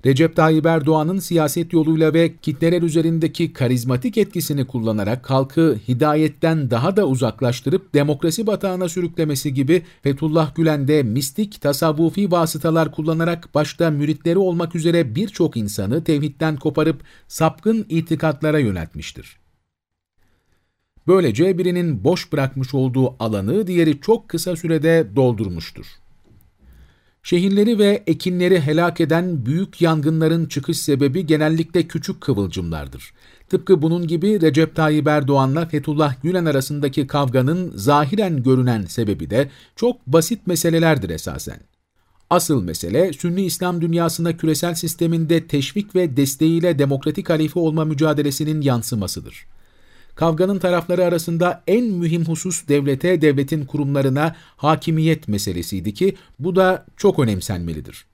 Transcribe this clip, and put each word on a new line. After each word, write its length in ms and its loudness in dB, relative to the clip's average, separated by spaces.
Recep 300 4
Tayyip 300 4
Erdoğan'ın 540 2
siyaset 540 -2
yoluyla 400 2
ve 280 2
kitleler 400 0
üzerindeki 720 0
karizmatik 640 0
etkisini 500 -2
kullanarak 640 -2
halkı 480 2
hidayetten 840 0
daha 240 0
da 120 2
uzaklaştırıp 880 -2
demokrasi 540 0
batağına 420 -2
sürüklemesi 640 -4
gibi 300 2
Fethullah 520 0
Gülen 320 0
de 160 2
mistik, 580 -4
tasavvufi 680 0
vasıtalar 600 0
kullanarak 640 -4
başta 360 0
müritleri 460 0
olmak 380 0
üzere 400 0
birçok 420 -2
insanı 460 -2
tevhidden 520 -2
koparıp 480 -2
sapkın 600 0
itikatlara 720 0
yöneltmiştir. 840 -6
Böylece 500 4
birinin 460 -2
boş 280 0
bırakmış 420 -2
olduğu 500 0
alanı 440 -2
diğeri 340 2
çok 280 0
kısa 260 -4
sürede 600 2
doldurmuştur. 680 -2
Şehirleri 560 2
ve 280 4
ekinleri 540 2
helak 400 0
eden 440 0
büyük 360 -2
yangınların 640 2
çıkış 320 -4
sebebi 480 0
genellikle 600 0
küçük 340 -8
kıvılcımlardır. 920 -6
Tıpkı 320 2
bunun 260 0
gibi 340 0
Recep 340 2
Tayyip 320 2
Erdoğan'la 580 0
Fethullah 580 -2
Gülen 220 0
arasındaki 600 -2
kavganın 680 0
zahiren 680 0
görünen 420 2
sebebi 440 -4
de 200 0
çok 320 -2
basit 400 0
meselelerdir 640 0
esasen. 500 -10
Asıl 340 2
mesele 500 -2
Sünni 280 -4
İslam 400 -2
dünyasına 560 -2
küresel 380 -2
sisteminde 720 -2
teşvik 480 -4
ve 220 0
desteğiyle 600 2
demokratik 500 -2
halife 300 0
olma 260 0
mücadelesinin 760 0
yansımasıdır. 840 -4
Kavganın 440 0
tarafları 460 0
arasında 600 0
en 180 2
mühim 400 -2
husus 420 -6
devlete, 540 2
devletin 440 2
kurumlarına 680 0
hakimiyet 720 0
meselesiydi 640 -4
ki 220 0
bu 160 -4
da 300 2
çok 220 2
önemsenmelidir. 960 -4